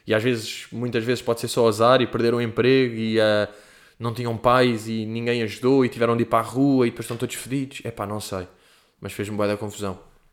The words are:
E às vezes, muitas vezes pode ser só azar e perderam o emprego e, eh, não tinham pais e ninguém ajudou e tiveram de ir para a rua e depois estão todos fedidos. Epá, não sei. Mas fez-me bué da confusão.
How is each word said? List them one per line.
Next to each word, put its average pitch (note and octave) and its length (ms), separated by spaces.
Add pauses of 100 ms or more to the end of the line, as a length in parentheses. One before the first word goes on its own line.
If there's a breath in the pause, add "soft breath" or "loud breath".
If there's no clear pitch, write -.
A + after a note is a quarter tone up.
(120)
E - 20
às G#2+ 80
vezes, A#2 520
muitas A#2 320
vezes A#2+ 160
pode A#2 180
ser B2 80
só A#2 220
azar A#2 320
e A2+ 60
perderam A#2 320
o - 20
emprego A#2+ 540
e, A2 220
eh, G#2+ 300 (500 soft breath)
não A#2 160
tinham A#2 220
pais A#2+ 500
e A2 200
ninguém A#2 360
ajudou B2 440
e A#2 40
tiveram A#2 280
de A#2 60
ir - 20
para A2+ 140
a - 20
rua B2+ 440
e A#2+ 40
depois A#2 160
estão A#2+ 100
todos A#2+ 200
fedidos. C3+ 500
Epá, A2+ 200
não G#2 140
sei. F#2 260 (540 soft breath)
Mas G2+ 140
fez-me G#2 240
bué G#2 100
da G#2 80
confusão. G2+ 420 (360)